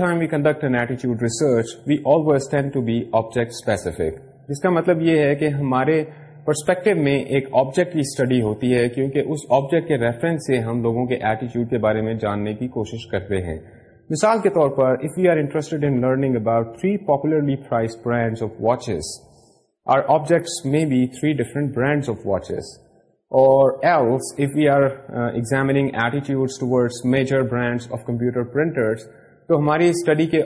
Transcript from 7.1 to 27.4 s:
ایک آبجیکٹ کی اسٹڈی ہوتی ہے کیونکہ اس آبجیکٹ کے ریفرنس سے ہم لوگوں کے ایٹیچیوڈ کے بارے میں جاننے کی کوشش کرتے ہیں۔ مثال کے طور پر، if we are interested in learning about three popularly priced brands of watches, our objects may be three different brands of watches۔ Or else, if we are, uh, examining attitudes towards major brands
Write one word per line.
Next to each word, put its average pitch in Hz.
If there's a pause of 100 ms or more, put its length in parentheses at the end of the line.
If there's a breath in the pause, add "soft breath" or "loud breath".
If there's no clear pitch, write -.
ایک 135
آبجیکٹ 170
کی 156
اسٹڈی 127
ہوتی 110
ہے 120
کیونکہ 135
اس 147 (120)
آبجیکٹ 139
کے 143
ریفرنس 120
سے 127
ہم 117
لوگوں 117
کے 123
ایٹیچیوڈ 117
کے 123
بارے 107
میں 110
جاننے 107
کی 123
کوشش 113
کرتے 95
ہیں۔ 82 (520 loud breath)
مثال 214
کے 208
طور 156
پر، 131
if 143
we 180
are 156
interested 147
in 135
learning 131
about 117
three 190 (140)
popularly 143
priced 117
brands 117
of 110
watches, 113 (600 soft breath)
our 135
objects 156
may 156
be 127
three 147
different 139
brands 135
of 101
watches۔ - (480)
Or 135 (260)
else, 131
if 139 (100)
we 147
are, 139
uh, 120
examining 135
attitudes 131
towards 123
major 135
brands 120